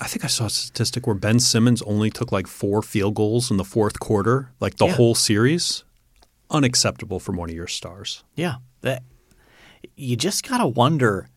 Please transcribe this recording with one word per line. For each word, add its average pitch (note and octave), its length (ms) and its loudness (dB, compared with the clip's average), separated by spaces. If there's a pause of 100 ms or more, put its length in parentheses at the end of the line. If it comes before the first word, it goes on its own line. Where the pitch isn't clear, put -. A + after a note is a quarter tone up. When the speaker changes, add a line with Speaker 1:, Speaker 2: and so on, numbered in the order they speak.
Speaker 1:
I - 40 -8
think - 160 -8
I C#3+ 60 -4
saw - 160 -2
a G2+ 60 -2
statistic - 560 -4
where G#2+ 100 0
Ben G#2+ 240 2
Simmons A#2 420 4
only G#2 280 0
took, B2 200 -6
like, F#2+ 160 0
four G#2 360 -2
field G#2 320 0
goals G#2+ 360 0
in G#2+ 60 2
the G2 80 0
fourth G#2 340 0
quarter, A2+ 520 0 (100)
like, G2+ 160 -2
the A2 100 4
Speaker 2:
Yeah. F#2 60 4
Speaker 1:
whole A#2 220 6
series. B2 680 2 (680)
Unacceptable G#2+ 680 0
from F#2+ 180 -6
one E2+ 120 -6
of E2 80 -10
your E2+ 100 -10
stars. - 560 -12 (120)
Speaker 2:
Yeah. D3 220 -4 (260)
That, B2+ 200 -4 (920)
you A#2+ 200 -2
just D#3+ 300 -2
gotta B3 200 0
wonder, B2 720 2